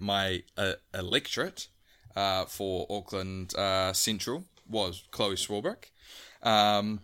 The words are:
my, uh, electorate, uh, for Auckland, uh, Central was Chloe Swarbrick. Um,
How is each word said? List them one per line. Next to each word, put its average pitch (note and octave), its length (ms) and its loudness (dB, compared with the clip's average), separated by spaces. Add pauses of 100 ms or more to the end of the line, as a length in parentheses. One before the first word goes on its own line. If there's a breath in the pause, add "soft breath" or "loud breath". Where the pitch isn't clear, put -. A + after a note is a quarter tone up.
my, G2 420 0 (140)
uh, F#2+ 180 0 (180)
electorate, A#2 760 -2 (480 soft breath)
uh, F#2+ 300 2
for F#2+ 440 -2
Auckland, F#2+ 640 -6
uh, F#2+ 380 2
Central A#2 540 0 (220)
was F#2+ 440 -2
Chloe G2 240 0
Swarbrick. A2 540 -4 (520 loud breath)
Um, G#2 600 4